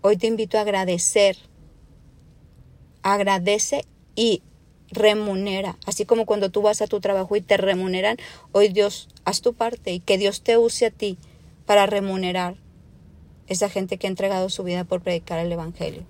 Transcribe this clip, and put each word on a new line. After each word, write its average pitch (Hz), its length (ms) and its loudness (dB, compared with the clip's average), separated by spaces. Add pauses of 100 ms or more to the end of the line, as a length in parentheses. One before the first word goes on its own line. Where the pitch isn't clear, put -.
Hoy 202 160 4
te 226 100 -2
invito 220 320 0
a - 20 0
agradecer. 190 760 2 (1600)
Agradece 202 840 0 (300)
y 220 280 0 (480)
remunera, 202 960 0
así 208 200 -4
como 226 200 2
cuando 202 260 0
tú 208 100 -2
vas 214 200 2
a 214 60 -2
tu 208 120 -4
trabajo 196 360 -2
y 214 60 0
te 202 160 2
remuneran, 190 600 0 (340)
hoy 208 180 6
Dios, 202 400 0 (140)
haz 185 180 -2
tu 240 120 0
parte 233 380 -6
y 180 80 -4
que 196 180 2
Dios 202 240 0
te 233 160 4
use 233 280 2
a 220 60 0
ti 202 260 -8 (480)
para 202 200 6
remunerar 190 680 -2 (920)
esa 190 220 -2
gente 190 280 -6
que 196 100 -6
ha - 20 -2
entregado 190 400 -2
su 190 140 -8
vida 180 200 -4
por 180 180 -4
predicar 170 380 -6
el 170 120 -4
evangelio. 165 580 -8